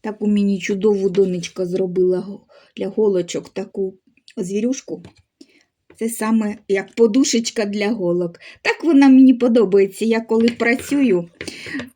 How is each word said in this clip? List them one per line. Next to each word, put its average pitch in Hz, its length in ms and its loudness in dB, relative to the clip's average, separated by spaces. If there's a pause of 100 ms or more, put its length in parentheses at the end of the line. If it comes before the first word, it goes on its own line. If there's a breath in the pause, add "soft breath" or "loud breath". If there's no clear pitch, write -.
Таку 208 260 -8
мені 202 320 0
чудову 196 520 -2
донечка 180 560 -2
зробила 185 540 -2
го-, 202 260 -16 (300 soft breath)
для 190 120 -8
голочок 190 600 -2
таку 190 460 -10 (420)
звірюшку. 202 640 -6 (960 soft breath)
Це 226 100 -6
саме 220 480 -2 (120)
як 196 260 -4
подушечка 233 680 2
для 202 260 -4
голок. 175 500 -4 (220 loud breath)
Так - 220 -4
вона 277 240 6
мені 262 260 8
подобається. 214 680 2
Я 226 160 0
коли 226 280 0
працюю, 233 800 -2 (680 loud breath)